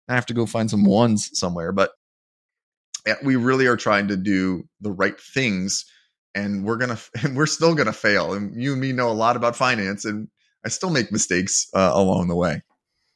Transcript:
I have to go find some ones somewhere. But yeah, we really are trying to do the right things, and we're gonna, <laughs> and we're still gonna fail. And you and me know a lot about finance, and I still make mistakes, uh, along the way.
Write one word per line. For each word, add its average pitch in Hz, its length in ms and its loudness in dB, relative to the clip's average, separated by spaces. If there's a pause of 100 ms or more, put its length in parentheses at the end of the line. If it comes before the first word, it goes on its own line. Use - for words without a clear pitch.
I 123 60 -4
have 117 140 -2
to 117 80 -6
go 117 100 0
find 113 240 -2
some 104 160 4
ones 107 480 4
somewhere. 87 380 -4
But 98 220 0 (1120)
yeah, 107 160 0
we 135 120 2
really 131 300 2
are 120 120 4
trying 101 320 0
to 101 80 -2
do 95 520 0 (100)
the 104 120 -6
right 98 280 -2
things, 98 640 -4 (500)
and 101 280 -4
we're 113 140 -2
gonna, 123 220 -4 (100)
<laughs> - 140 -6
and 135 120 -2
we're 147 120 2
still 165 260 2
gonna 127 200 0
fail. 95 420 0
And 104 260 -6
you 139 120 -2
and 131 80 -2
me 135 100 -2
know 123 180 0
a 110 40 0
lot 113 220 2
about 117 200 0
finance, 107 500 0
and 107 220 -6 (360)
I 110 60 -6
still - 220 -4
make 127 200 0
mistakes, - 640 0
uh, 95 220 4
along 95 320 2
the 87 80 -2
way. 87 260 0 (540)